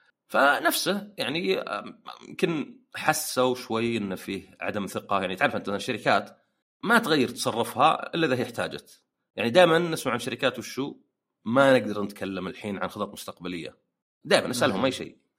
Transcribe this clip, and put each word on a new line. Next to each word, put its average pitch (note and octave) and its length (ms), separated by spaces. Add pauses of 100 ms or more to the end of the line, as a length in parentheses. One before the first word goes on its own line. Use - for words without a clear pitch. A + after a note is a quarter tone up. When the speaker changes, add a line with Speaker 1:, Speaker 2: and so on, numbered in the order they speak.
(280)
Speaker 1:
فنفسه، B3 880
يعني، E3+ 400
آم، - 440 (260)
يمكن E3 500 (160)
حسوا B2+ 600
شوي A#2 420
إنه G2+ 180
فيه - 460
عدم G2+ 260
ثقة. G2+ 340
يعني F#2 160
تعرف C3+ 200
أنت F#2 120
الشركات G2+ 720 (440)
ما A3+ 160
تغير C#3+ 300
تصرفها - 840
إلا E3 120
إذا B2+ 100
هي B2 60
احتاجت. - 600 (340)
يعني A2 140
دائمًا E3 280
نسمع D#3+ 340
عن A#2 60
شركات B2 400
وشو C3 380 (480)
ما C3 340
نقدر G#2+ 240
نتكلم G2 440
الحين F#2+ 320
عن F#2 100
خطط G2+ 240
مستقبلية. F2 640 (460)
دائمًا E3+ 240
نسألهم A#2+ 300
Speaker 2:
مم. A2 60
Speaker 1:
أي C3 80
شيء. - 260 (200)